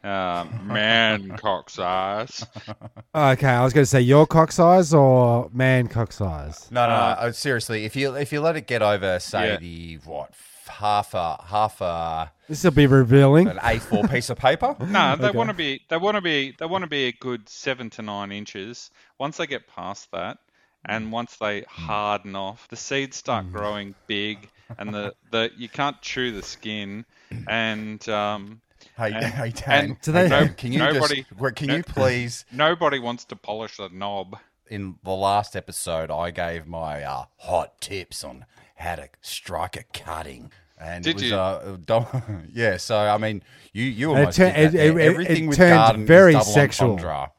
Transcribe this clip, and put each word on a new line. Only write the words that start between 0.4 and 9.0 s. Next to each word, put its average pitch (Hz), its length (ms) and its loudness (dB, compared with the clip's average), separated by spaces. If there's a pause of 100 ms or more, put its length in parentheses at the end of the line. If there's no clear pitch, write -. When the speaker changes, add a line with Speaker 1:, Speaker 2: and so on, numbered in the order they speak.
Speaker 2:
<laughs> 101 80 -10
Speaker 1:
man 107 720 0
cock 95 320 -4
size. 98 760 -6 (680)
Speaker 3:
Okay, 139 340 2
I 123 160 4
was 131 100 2
gonna 139 120 6
say 127 160 4
your 139 260 8
cock 160 240 4
size 175 420 6
or 127 600 6
man 127 340 2
cock 117 240 -4
size? 78 600 -10
Speaker 2:
No, 120 160 0
no, 117 60 2
Speaker 1:
Uh, 117 280 2
Speaker 2:
no. 120 60 -2
Uh, 120 40 -2
seriously, 113 540 -4
if 107 100 -8
you, 135 200 -4
if 143 160 -6
you 147 100 -4
let 160 140 0
it 143 120 -10
get 117 140 -2
over, 98 380 2